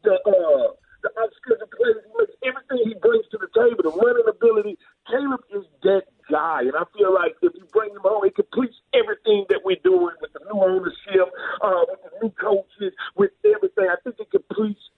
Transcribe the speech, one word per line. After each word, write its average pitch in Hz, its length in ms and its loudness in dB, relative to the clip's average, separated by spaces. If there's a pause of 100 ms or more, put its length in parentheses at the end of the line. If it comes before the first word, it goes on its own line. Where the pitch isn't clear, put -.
the, 196 160 2
uh, - 560 2 (280)
the - 80 -6 (100)
unscheduled 220 540 -4
plays 220 260 0
he 214 160 -20
makes, 226 160 -2 (140)
everything 262 400 -6
he 220 100 -6
brings 226 320 2
to 220 80 -14
the 190 160 -10
table, 226 320 2
the 156 80 -2
running 233 380 2
ability, 208 480 0 (320)
Caleb 269 320 -4 (100)
is 202 140 -8 (160)
that 196 240 0 (240)
guy. 151 340 -2
And 135 140 -2
I 170 60 -4 (120)
feel 196 160 2
like 175 300 0
if 180 100 2
you 190 140 -20 (100)
bring 214 160 0
him - 80 -20
home, 208 240 0
it 392 120 2
completes - 420 -4 (160)
everything 214 560 0
that 175 160 0
we're 185 180 -2
doing 175 380 2
with 156 100 -16
the 147 160 -18
new 208 160 -6
ownership, 185 640 0 (320)
uh, 185 300 0
with - 180 -10
the - 20 -20 (140)
new 208 160 -4
coaches, 196 540 -4 (260)
with - 120 2 (120)
everything. 415 460 2
I 349 160 -2
think 247 160 -12
it - 80 -14
completes 208 500 -4 (180)